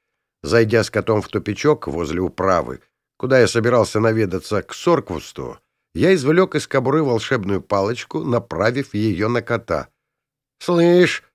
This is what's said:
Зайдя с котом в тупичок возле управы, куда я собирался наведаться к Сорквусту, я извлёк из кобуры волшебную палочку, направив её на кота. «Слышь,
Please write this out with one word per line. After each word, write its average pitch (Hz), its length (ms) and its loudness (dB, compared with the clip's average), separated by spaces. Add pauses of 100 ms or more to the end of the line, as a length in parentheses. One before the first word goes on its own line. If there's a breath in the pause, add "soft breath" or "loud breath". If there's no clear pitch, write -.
(420)
Зайдя 110 420 2
с - 60 -8
котом 110 320 0
в - 60 -8
тупичок 110 600 -2
возле 82 340 -4
управы, 85 600 -2 (360)
куда 131 220 2
я 113 80 6
собирался 117 520 0
наведаться 107 640 0
к - 100 -18
Сорквусту, 80 880 -4 (340)
я 180 220 2
извлёк 160 400 2
из 147 120 -6
кобуры 139 360 0
волшебную 107 580 -2
палочку, 113 640 -4
направив 120 720 -2
её 104 340 0
на 120 140 -2
кота. 85 460 -4 (680)
«Слышь, 175 680 2 (120)